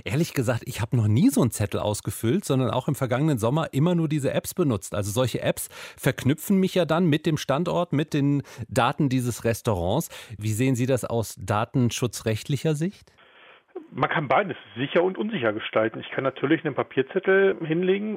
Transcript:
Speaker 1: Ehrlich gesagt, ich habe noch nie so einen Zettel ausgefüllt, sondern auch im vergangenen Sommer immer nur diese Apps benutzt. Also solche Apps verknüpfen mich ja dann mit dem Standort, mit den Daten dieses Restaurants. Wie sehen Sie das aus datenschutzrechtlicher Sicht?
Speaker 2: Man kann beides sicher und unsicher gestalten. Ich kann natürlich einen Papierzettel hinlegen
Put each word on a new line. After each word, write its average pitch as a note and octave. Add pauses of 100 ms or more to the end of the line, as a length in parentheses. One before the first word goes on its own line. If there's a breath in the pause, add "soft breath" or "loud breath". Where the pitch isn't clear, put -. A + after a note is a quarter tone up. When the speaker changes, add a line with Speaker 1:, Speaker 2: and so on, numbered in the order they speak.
Speaker 1:
Ehrlich C#3
gesagt, A#2+
ich -
habe A#2
noch G#2+
nie B2+
so B3
einen A#2+
Zettel G#2
ausgefüllt, A2+
sondern C3
auch B2
im D3
vergangenen C3
Sommer B2+
immer D#3+
nur E3
diese C#3
Apps -
benutzt. C3+
Also G2+
solche A#2+
Apps - (300 loud breath)
verknüpfen -
mich F#3
ja F3+
dann E3
mit D#3
dem D#3
Standort, E3+
mit D3+
den C#3+ (240 loud breath)
Daten C3
dieses B2
Restaurants. G#2+ (300 loud breath)
Wie G#2+
sehen B2+
Sie B2
das C3
aus A#2
datenschutzrechtlicher A#2
Sicht? D#3+ (800 soft breath)
Speaker 2:
Man D3
kann D#3
beides C#3+ (180)
sicher C#3+
und F#3
unsicher F#3+
gestalten. A2
Ich -
kann C3
natürlich C#3
einen C#3+
Papierzettel F#3+
hinlegen F#3